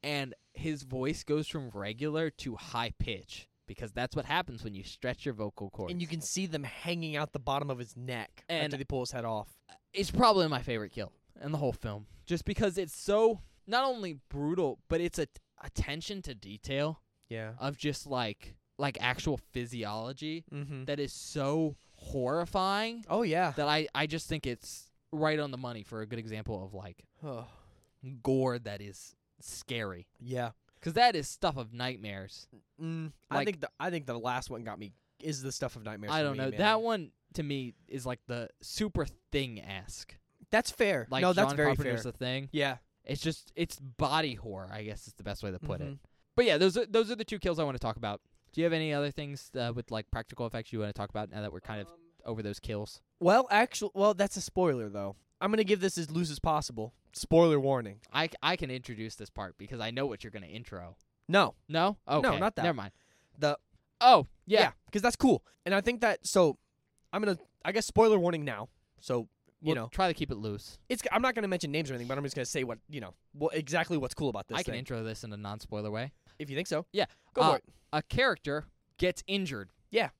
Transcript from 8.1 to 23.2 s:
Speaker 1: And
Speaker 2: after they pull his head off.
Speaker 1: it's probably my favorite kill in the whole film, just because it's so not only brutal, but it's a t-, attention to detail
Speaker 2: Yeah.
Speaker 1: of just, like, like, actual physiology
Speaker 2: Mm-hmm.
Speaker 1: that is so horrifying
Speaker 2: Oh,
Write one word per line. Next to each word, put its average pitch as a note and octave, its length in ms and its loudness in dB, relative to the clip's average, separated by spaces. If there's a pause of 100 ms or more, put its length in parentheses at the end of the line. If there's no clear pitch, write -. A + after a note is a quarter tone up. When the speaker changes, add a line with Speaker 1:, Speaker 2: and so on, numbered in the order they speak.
Speaker 1:
And D#3+ 180 0
Speaker 2:
after C#3+ 120 -4
they C3+ 80 -4
pull C3+ 160 -2
his B2 100 -4
head A#2+ 140 -6
off. A2 340 -6 (320)
Speaker 1:
it's G3 200 0
probably G#3 360 8
my C3+ 140 0
favorite G#2+ 300 -2
kill G2+ 200 -8 (300)
in C#3+ 100 -4
the D#3 60 0
whole C3+ 160 0
film, G#2+ 320 -8 (200)
just E3+ 200 -2
because G3 320 0
it's F3 180 -6
so A3 460 4 (240)
not A#3 180 2
only G#3 360 -2 (100)
brutal, D3 580 0
but E3+ 140 0
it's F3 180 -2
a D3+ 60 0
t-, - 60 -20 (320)
attention E3 600 -6
to C3+ 120 -10
detail C3+ 640 -4 (280)
Speaker 2:
Yeah. A2 300 -8
Speaker 1:
of C#3 180 -4
just, D3 280 -4
like, B2 500 -6 (220)
like, C#3 240 -2
actual B2+ 360 0
physiology A#2+ 1120 -6
Speaker 2:
Mm-hmm. C#3+ 340 -8
Speaker 1:
that C#3+ 140 -4
is C#3 120 -2
so D3 640 -2 (200)
horrifying F#3+ 1120 -2
Speaker 2:
Oh, G3 140 2